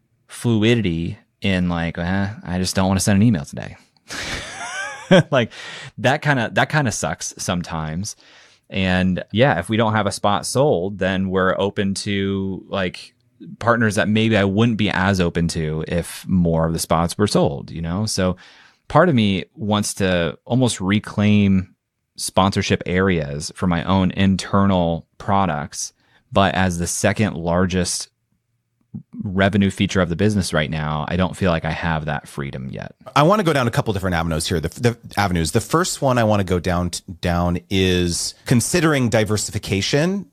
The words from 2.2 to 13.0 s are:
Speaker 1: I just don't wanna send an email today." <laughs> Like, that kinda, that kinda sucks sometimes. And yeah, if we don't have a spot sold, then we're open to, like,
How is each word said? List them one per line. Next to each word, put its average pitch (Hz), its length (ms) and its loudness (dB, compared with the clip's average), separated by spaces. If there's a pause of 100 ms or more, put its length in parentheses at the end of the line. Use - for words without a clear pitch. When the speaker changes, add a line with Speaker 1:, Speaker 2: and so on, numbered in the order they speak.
Speaker 1:
I 90 140 -4
just 90 180 -4
don't 95 120 2
wanna 95 120 2
send 104 160 2
an 104 100 6
email 85 180 2
today." - 320 -12 (300)
<laughs> - 100 -14 (1120)
Like, 123 200 2 (460)
that 127 240 0
kinda, 131 320 0
that 113 160 2
kinda 147 240 0
sucks - 460 -6
sometimes. 82 760 -6 (540)
And 92 640 0
yeah, 110 260 2
if 95 120 -6
we 110 80 0
don't 107 160 0
have 104 120 0
a 95 60 0
spot 101 320 -2
sold, 104 540 0
then 95 320 -2
we're 92 280 2
open 98 360 -2
to, 98 720 -4
like, 92 460 -6 (440)